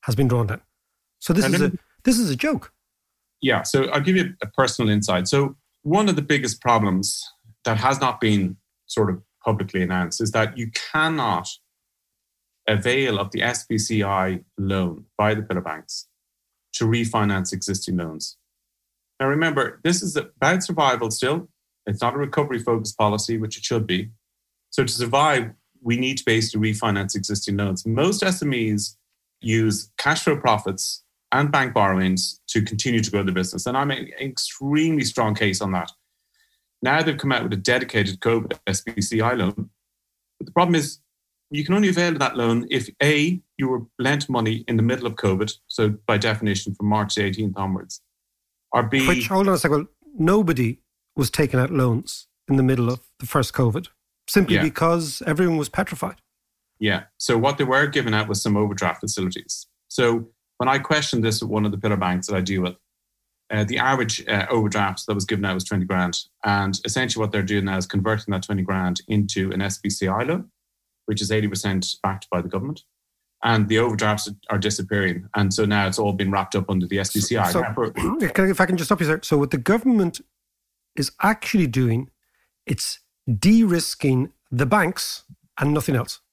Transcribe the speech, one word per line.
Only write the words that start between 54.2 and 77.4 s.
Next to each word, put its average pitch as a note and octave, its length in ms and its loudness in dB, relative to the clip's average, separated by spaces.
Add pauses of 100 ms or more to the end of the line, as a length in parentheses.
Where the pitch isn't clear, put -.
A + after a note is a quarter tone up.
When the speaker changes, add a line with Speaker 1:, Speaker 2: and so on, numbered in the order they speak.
Speaker 1:
simply G3 280 4
Speaker 2:
Yeah. F#3+ 60 4
Speaker 1:
because E3 640 0
everyone E3 320 2
was D3 100 -2
petrified. - 540 -6 (560)
Speaker 2:
Yeah. G#2 260 0 (140)
So A#2+ 200 2
what C#3 200 2
they C#3+ 60 2
were C3+ 220 2
giving C3 280 0
out G#2+ 140 0
was F#2+ 140 -4
some G#2 140 2
overdraft G2 440 -2
facilities. - 640 -6 (220)
So A#2 420 0 (260)
when B2 140 0
I C#3 80 2
questioned C#3+ 440 0
this A2 200 0
with G#2+ 80 -6
one G#2+ 160 0
of G#2 40 0
the G2 60 -4
pillar G2+ 220 -2
banks F2+ 300 -2
that G2+ 80 -2
I F#2 40 0
deal F#2 220 -2
with, F2+ 140 -4 (760)
uh, G#2+ 120 0
the A2 120 -4
average, A#2+ 500 0
uh, G2+ 220 0
overdraft G#2 580 0
that G#2+ 80 -2
was G2 120 -2
given G2+ 180 -2
out G2 80 0
was F#2 120 -4
twenty F#2 200 -2
grand. F#2 340 -2 (280)
And G2+ 400 0
essentially A#2 360 -2
what G2+ 80 -2
they're G#2 120 -2
doing G2 240 0
now F#2+ 100 -2
is F#2 100 -2
converting G#2 460 -2
that F#2 120 -2
twenty G2 180 -2
grand F#2 440 -2
into G2 460 -2
an F#2 80 -4
S G2 160 -2
B - 140 -6
C F#2+ 180 -2
I G2+ 140 0
loan, D#3 280 -4 (540)
which G#2 160 -4
is G2+ 100 -4
eighty G#2+ 160 0
percent F#2+ 400 -2 (160)
backed F#2+ 280 -6
by F2+ 100 -2
the F2 80 -6
government. B2 320 -6 (640)
And A2 240 2
the G#2+ 100 4
overdrafts G#2+ 520 0 (180)
are G#2+ 100 0
disappearing. F#2+ 760 -2
And G2+ 180 0
so G#2+ 140 2
now G2+ 220 2
it's F#2 100 -4
all G#2 160 0
been F#2+ 160 0
wrapped F#2+ 240 -2
up F#2+ 160 0
under F#2 160 0
the G2 140 -2
S F#2 120 -4
B G#2 80 0
C - 160 -2
I. F#2 140 2